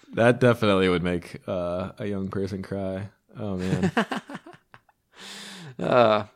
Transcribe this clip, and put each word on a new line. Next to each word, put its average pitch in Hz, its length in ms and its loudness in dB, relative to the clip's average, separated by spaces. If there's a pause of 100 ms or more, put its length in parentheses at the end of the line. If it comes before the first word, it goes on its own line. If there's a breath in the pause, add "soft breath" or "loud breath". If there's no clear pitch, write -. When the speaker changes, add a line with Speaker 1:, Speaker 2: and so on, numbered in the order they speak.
(140)
Speaker 1:
That 120 280 4
definitely 107 480 4
would 90 140 2
make, 90 440 -4
uh, 90 500 -4
a 107 80 -8
young 98 240 -4
person 98 340 -4
cry. 98 460 -6 (280)
Oh, 104 200 -6
man. 95 400 0
Speaker 2:
<laughs> 220 80 -2 (1700 loud breath)
Uh, 110 460 4 (120)